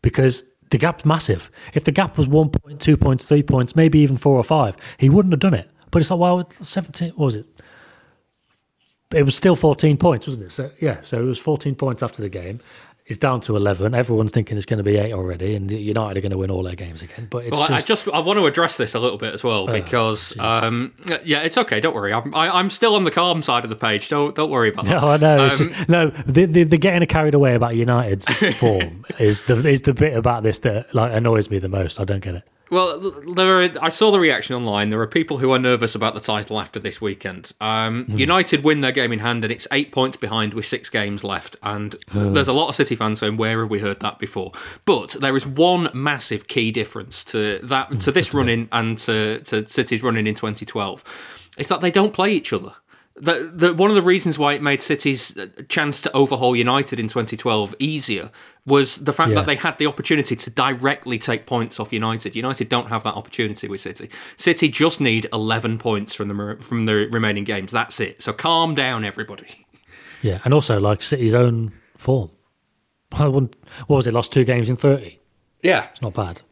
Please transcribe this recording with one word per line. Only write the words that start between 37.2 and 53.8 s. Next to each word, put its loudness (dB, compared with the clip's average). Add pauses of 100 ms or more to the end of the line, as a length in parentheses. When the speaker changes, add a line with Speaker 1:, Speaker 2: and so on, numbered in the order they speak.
Speaker 2:
Um, -2
Speaker 1:
Hmm. -4
Speaker 2:
United 2
win 4
their 0
game 0
in -4
hand, -4
and -4
it's -8
eight -2
points 0
behind -4
with -6
six -6
games -4
left. -8
And -8 (140)
Speaker 1:
Hmm. 0
Speaker 2:
there's 2
a 0
lot 0
of -4
City 0
fans -4
saying, -4
"Where -2
have -4
we -2
heard -4
that -8
before?" -10 (320)
But 0
there 0
is 0
one 2
massive -4
key 0
difference -8
to -2
that, -2
to 0
this 0
Speaker 1:
Hmm. -2
Speaker 2:
run-in 0
and -2
to, -2
to -4
City's -2
run-in 0
in -2
twenty -8
twelve. -8 (540)
It's -6
that -2
they 0
don't 2
play 2
each -2
other. -6 (460)
The, -2
the, 2
one 4